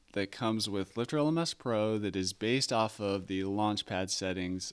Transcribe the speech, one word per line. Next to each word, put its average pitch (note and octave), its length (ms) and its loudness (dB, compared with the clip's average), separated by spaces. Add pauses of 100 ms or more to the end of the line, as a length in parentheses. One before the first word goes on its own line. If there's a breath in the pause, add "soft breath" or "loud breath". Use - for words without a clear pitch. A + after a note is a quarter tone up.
(120)
that G2 200 -2
comes A2 360 0
with G2 280 -2
Lifter A#2+ 220 -2
L D3 100 4
M D#3+ 100 2
S E3 160 -2
Pro A2 440 2
that G2+ 180 -2
is F#2 160 0
based B2+ 400 0
off A2 260 2
of G2 300 -2
the F#2+ 140 0
Launchpad G2 680 0
settings F#2 640 -2